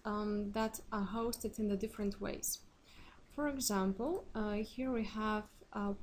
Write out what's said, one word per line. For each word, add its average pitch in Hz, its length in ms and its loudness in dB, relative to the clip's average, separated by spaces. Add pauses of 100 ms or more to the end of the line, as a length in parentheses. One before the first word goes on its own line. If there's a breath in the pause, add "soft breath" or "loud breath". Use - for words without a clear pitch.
um, 208 460 2
that 220 300 0 (100)
are 202 160 2
hosted 226 520 -2
in 214 100 2
the 202 80 4
different 202 440 0
ways. - 380 -2 (760 loud breath)
For 294 140 2
example, 226 760 2 (100)
uh, 208 200 0 (200)
here 262 160 0
we 233 140 2
have, 214 400 0 (280)
uh, 202 300 0